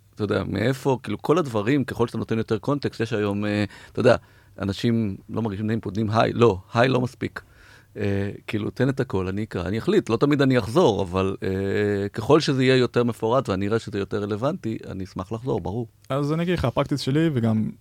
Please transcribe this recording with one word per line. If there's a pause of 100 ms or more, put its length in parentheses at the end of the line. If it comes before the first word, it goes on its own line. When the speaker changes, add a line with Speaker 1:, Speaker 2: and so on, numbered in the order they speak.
(140)
Speaker 1:
אתה
יודע,
מאיפה,
כאילו,
כל
הדברים,
ככל
שאתה
נותן
יותר
קונטקסט,
יש
היום,
אה, (280)
אתה
יודע, (420)
אנשים (120)
לא
מרגישים
נעים,
כותבים
היי,
לא, (160)
היי
לא
מספיק. (540)
אה, (440)
כאילו,
תן
את
הכל,
אני
אקרא,
אני
אחליט,
לא
תמיד
אני
אחזור,
אבל,
אה, (600)
ככל
שזה
יהיה
יותר
מפורט
ואני
אראה
שזה
יותר
רלוונטי, (120)
אני
אשמח
לחזור,
ברור. (220)
Speaker 2:
אז
אני
אגיד
לך,
הפרקטיס
שלי,
וגם (100)